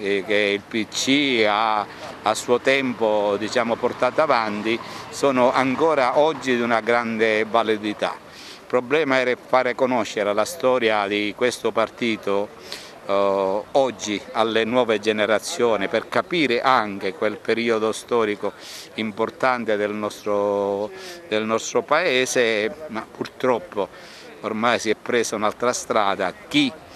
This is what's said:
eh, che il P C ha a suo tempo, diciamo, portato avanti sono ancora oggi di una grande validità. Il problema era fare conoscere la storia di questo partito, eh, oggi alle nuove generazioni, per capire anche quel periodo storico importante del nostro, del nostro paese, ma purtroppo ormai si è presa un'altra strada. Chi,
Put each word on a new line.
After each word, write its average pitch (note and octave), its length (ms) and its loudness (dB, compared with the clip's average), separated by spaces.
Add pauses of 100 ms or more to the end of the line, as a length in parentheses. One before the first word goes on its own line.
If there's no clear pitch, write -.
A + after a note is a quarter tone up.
eh, G2 260 0
che G2+ 320 2
il G2+ 80 -6
P A2 220 -2
C C3+ 600 2
ha G#2+ 380 2 (360)
a G#2+ 120 2
suo B2 260 0
tempo, A2+ 800 2
diciamo, A2+ 380 0
portato B2 440 0
avanti A2+ 560 0 (320)
sono B2+ 440 4
ancora C3+ 640 2
oggi C3+ 380 2
di A#2+ 60 0
una A#2 180 2
grande A2+ 640 2
validità. G#2+ 720 0 (440)
Il - 60 -20
problema C3 520 2
era B2+ 180 2
fare B2 380 0
conoscere A2+ 580 0
la G#2+ 120 2
storia A2 640 2
di G#2 280 -2
questo A2+ 360 0
partito, G#2 760 -2 (580)
eh, G2 560 2 (100)
oggi G#2+ 480 0 (120)
alle A2+ 320 2
nuove A2+ 340 2
generazioni, G#2+ 880 0
per A2 220 -2
capire B2 520 0
anche G2+ 540 0
quel G#2+ 220 -2
periodo A2+ 560 0
storico G#2 640 -2 (400)
importante A2 800 -2
del G#2 160 0
nostro, G2+ 1000 -2 (380)
del G#2+ 160 0
nostro A2+ 380 -2
paese, B2+ 920 2 (140)
ma A2 200 -8
purtroppo A2+ 800 -2 (520)
ormai A2 400 0
si A2 100 -2
è G#2 100 2
presa A#2 360 0
un'altra G#2+ 360 0
strada. G2 600 0 (120)
Chi, C#3 260 2 (220)